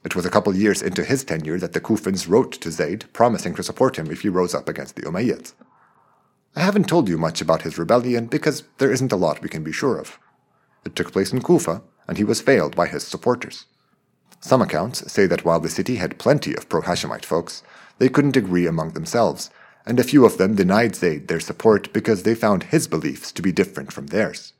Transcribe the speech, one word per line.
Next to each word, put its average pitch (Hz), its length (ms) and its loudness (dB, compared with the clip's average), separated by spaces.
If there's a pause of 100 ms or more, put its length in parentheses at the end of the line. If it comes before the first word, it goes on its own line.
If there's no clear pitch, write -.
It - 100 -6
was 90 100 -2
a 90 40 -2
couple 101 260 2
years 101 260 2
into 90 220 -2
his 131 220 -2
tenure 80 340 -4
that 90 140 -8
the 80 80 -2
Kufans 95 480 -2
wrote 113 240 4
to - 180 -10
Zayd, 82 400 -4
promising 113 440 2
to - 80 -6
support - 360 0
him 78 100 -8
if 82 120 -8
he 104 80 0
rose 90 260 0
up - 140 -4
against - 260 -10
the - 60 -12
Umayyads. 95 500 -4 (1040)
I 147 60 -4
haven't 196 260 2
told 151 220 2
you 82 80 0
much 80 240 -2
about 80 220 2
his 80 140 -8
rebellion 117 500 0
because 143 360 -2 (140)
there 131 160 2
isn't 131 180 0
a 104 60 2
lot 80 240 0
we 80 80 -8
can 85 120 -8
be 78 120 -8
sure 120 240 -2
of. - 200 -14 (680)
It - 100 -12
took - 160 -6
place 95 220 0
in 127 80 -2
Kufa, 156 400 2 (260)
and 92 100 -6
he 107 60 2
was 110 160 0
failed 87 380 2
by 85 100 2
his 76 180 -8
supporters. - 600 -4 (760)
Some 131 220 4
accounts 90 500 -4
say 98 140 4
that 85 180 0
while 82 160 2
the 80 80 -4
city 117 300 -4
had 85 200 -6
plenty - 380 0
of - 140 -12
pro-Hashemite 80 560 -4
folks, - 360 -4 (360)
they 131 100 4
couldn't 135 300 2
agree 90 280 2
among 82 260 -4
themselves, 82 580 -2 (360)
and 123 140 0
a 117 60 4
few 139 200 6
of - 120 6
them 98 180 2
denied 98 400 4
Zayd 78 320 -2
their 82 140 -2
support - 500 2
because 107 320 0
they 110 120 2
found 104 280 2
his 104 240 0
beliefs - 460 -6
to - 80 -8
be 180 100 0
different - 400 -2
from 69 160 -12
theirs. - 520 -4